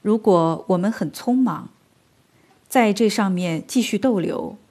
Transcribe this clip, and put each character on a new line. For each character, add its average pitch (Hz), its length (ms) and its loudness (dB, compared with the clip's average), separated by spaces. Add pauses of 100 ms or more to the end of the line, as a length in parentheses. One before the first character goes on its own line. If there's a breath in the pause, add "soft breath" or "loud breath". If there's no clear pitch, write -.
如 214 160 2
果 170 520 2
我 185 80 2
们 196 140 0
很 175 200 -6
匆 - 240 -4
忙， 247 340 0 (960 soft breath)
在 226 240 2
这 214 160 2
上 196 240 0
面 175 360 -2
继 254 120 0
续 208 200 -2
逗 226 200 0
留 - 380 -6 (140)